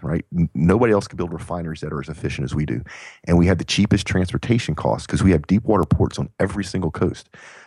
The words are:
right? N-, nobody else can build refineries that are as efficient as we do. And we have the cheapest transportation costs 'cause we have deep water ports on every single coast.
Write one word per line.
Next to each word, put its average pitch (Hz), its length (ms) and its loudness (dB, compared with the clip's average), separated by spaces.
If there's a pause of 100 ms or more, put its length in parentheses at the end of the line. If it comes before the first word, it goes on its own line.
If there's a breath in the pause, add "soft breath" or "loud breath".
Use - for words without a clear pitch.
right? 78 220 -2 (140)
N-, 82 160 4
nobody 98 380 4
else 101 160 2
can - 80 -16
build 87 160 -6
refineries 82 480 -8
that 73 120 -8
are 73 80 -4
as 71 80 -10
efficient 73 360 -6
as - 100 -6
we 76 100 0
do. 58 180 -4 (420 loud breath)
And 85 140 4
we 87 80 6
have 90 120 2
the 78 60 -4
cheapest - 420 0
transportation 92 680 -2
costs - 320 -4
'cause - 160 -2
we 98 100 6
have 78 140 2
deep 98 180 2
water 98 200 2
ports - 340 0
on 73 100 -4 (100)
every 98 240 -2
single 90 280 -4
coast. - 380 -4 (380 loud breath)